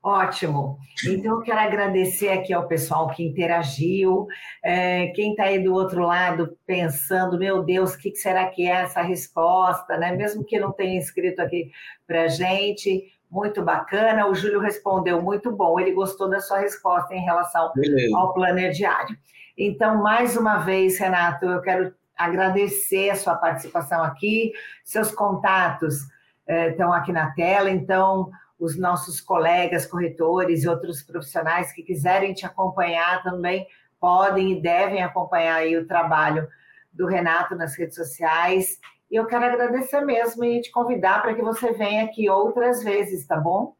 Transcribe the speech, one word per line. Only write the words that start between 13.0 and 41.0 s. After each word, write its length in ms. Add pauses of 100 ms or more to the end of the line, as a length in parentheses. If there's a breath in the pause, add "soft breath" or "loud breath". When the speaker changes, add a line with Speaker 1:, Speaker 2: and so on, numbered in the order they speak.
Speaker 1:
muito 320
bacana. 640
O 80
Júlio 240
respondeu, 600
"Muito 340
bom", 240
ele 140
gostou 360
da 120
sua 180
resposta 560
em 80
relação 500
Speaker 2:
Beleza. 440
Speaker 1:
ao 160
planner 400
diário. 420 (420 loud breath)
Então, 440
mais 340
uma 220
vez, 400
Renato, 480
eu 160
quero 320 (240)
agradecer 920
a 60
sua 200
participação 680
aqui, 480 (320 loud breath)
seus 280
contatos, 840 (500 soft breath)
eh, 260
estão 200
aqui 200
na 200
tela, 380
então 600 (300 loud breath)
os 180
nossos 420
colegas 680
corretores 760
e 60
outros 340
profissionais 680
que 100
quiserem 500
te 120
acompanhar 760
também 460 (320 soft breath)
podem 540
e 80
devem 420
acompanhar 520
aí 220
o 100
trabalho 600 (440 soft breath)
do 140
Renato 500
nas 220
redes 180
sociais. 840 (320 loud breath)
E 40
eu 100
quero 200
agradecer 560
mesmo 420
e 180
te 100
convidar 500